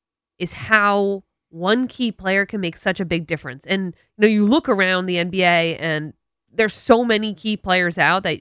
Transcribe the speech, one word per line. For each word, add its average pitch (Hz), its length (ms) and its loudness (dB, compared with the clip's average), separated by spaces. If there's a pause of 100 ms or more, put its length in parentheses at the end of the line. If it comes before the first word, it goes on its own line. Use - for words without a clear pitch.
(360)
is 175 160 -6
how 202 720 2 (280)
one 202 360 0
key 240 240 -4
player 190 340 -2
can 202 160 -6
make 170 160 -4
such 185 220 -4
a 196 60 -4
big 170 240 -4
difference. 143 360 -8
And, 190 300 -4 (220)
you 208 60 0
know, 208 60 6
you 214 160 4
look 269 240 2
around 185 380 0
the 180 120 -2
N 175 120 -2
B 185 140 0
A 170 320 2
and 156 360 -6 (400)
there's 214 220 -2
so 233 300 4
many 214 300 0
key 214 220 -4
players 180 420 0
out 175 260 2
that 165 160 -2